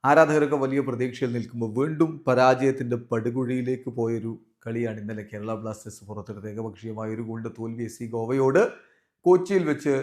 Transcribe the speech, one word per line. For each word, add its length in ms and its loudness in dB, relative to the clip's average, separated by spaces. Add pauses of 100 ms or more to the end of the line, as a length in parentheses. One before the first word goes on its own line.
ആരാധകരൊക്കെ 520 6
വലിയ 240 0
പ്രതീക്ഷയിൽ 520 -4
നിൽക്കുമ്പോൾ 400 -4
വീണ്ടും 460 2
പരാജയത്തിൻ്റെ 840 4
പടുകുഴിയിലേക്ക് 880 -2
പോയൊരു 420 -4 (280)
കളിയാണ് 400 -4
ഇന്നലെ 240 -10
കേരള 300 -8
ബ്ലാസ്റ്റേഴ്സ് 500 -12
പുറത്തെടുത്ത 440 -12
ഏകപക്ഷീയമായ 680 -8
ഒരു 80 -8
ഗോളിൻ്റെ 320 -8
തോൽവി 300 -8
എസ് 140 -12
സി 80 -10
ഗോവയോട് 560 2 (640)
കൊച്ചിയിൽ 380 4
വെച്ച് 380 0